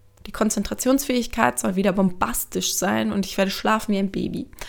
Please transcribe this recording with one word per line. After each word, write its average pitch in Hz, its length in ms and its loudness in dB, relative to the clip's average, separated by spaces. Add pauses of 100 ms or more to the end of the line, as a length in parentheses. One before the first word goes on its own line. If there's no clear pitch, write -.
(260)
Die 208 60 -12
Konzentrationsfähigkeit 247 1300 0
soll 196 160 -2
wieder 196 160 4
bombastisch 190 840 0
sein 220 360 0
und 196 140 0
ich - 120 -6
werde 196 140 2
schlafen 220 420 0
wie 196 40 2
ein 196 140 0
Baby. 180 380 -4 (200)